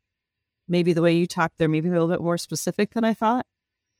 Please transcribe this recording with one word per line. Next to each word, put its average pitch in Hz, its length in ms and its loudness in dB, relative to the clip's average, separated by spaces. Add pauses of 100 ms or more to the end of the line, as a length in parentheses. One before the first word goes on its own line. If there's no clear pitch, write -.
(680)
maybe 175 260 2
the 160 80 0
way 170 120 4
you 170 140 2
talk, 165 300 -2
they're 160 120 2
maybe 156 200 0
a - 20 -2
little 165 160 2
bit 175 140 -2
more 170 160 -2
specific - 560 -4
than 226 100 -2
I 220 100 2
thought. 240 320 -2 (540)